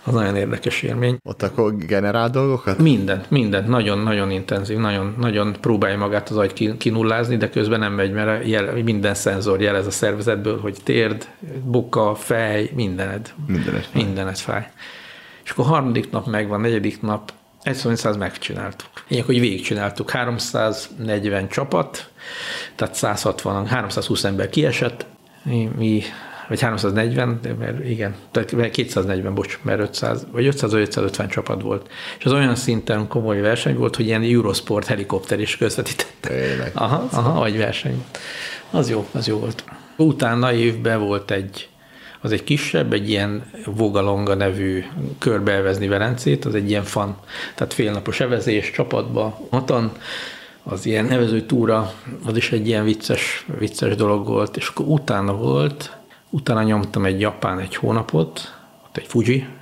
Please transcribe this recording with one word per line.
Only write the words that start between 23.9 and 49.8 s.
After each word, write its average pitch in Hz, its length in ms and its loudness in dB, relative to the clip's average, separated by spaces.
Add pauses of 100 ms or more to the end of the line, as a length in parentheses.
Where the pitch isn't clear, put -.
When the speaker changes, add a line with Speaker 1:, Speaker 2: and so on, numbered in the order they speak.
Speaker 1:
ember 98 260 0
kiesett, - 560 0 (380)
mi, 117 340 0
mi, 110 260 2 (460)
vagy 107 120 0
háromszáznegyven, 117 800 2
de 117 180 -4
mert 117 260 -6
igen, 110 300 -2 (160)
tehát 113 400 0
kétszáznegyven, 98 600 0
bocs, 101 280 -4
mert 104 180 0
ötszáz, 113 520 -2
vagy 120 140 2
ötszáz, 139 260 2
vagy 107 100 4
ötszázötven 101 460 0
csapat 104 340 -4
volt. 104 280 -4 (300)
És - 60 -4
az 127 60 4
olyan 135 240 4
szinten 110 520 0
komoly 110 340 0
verseny 117 340 2
volt, 120 200 0
hogy 117 100 2
ilyen 110 160 2
Eurosport 107 640 2
helikopter 101 540 -2
is - 180 -2
közvetített. - 600 -2
Speaker 2:
Tényleg? 65 540 -2
Speaker 1:
Aha, 139 380 2
aha, 120 280 2
vagy 110 180 2
verseny. 123 460 -2 (640)
Az 135 200 2
jó, 107 220 0
az 123 160 -2
jó 107 100 2
volt. - 260 -4 (320)
Utána 127 580 4
évben 117 460 2
volt 101 320 0
egy, 98 380 -4 (520)
az 110 100 0
egy 104 120 0
kisebb, - 500 0
egy 104 160 0
ilyen 104 420 0 (140)
Vogalonga 101 680 2
nevű 95 500 0 (340)
körbeelvezni 98 680 2
Velencét, 120 580 2
az 113 100 0
egy 101 140 0
ilyen 104 140 2
fun, 101 320 -2 (400)
tehát - 180 -2
félnapos 104 460 -2
evezés 113 520 2
csapatba, 117 680 -2 (100)
hatan, 123 420 2 (720)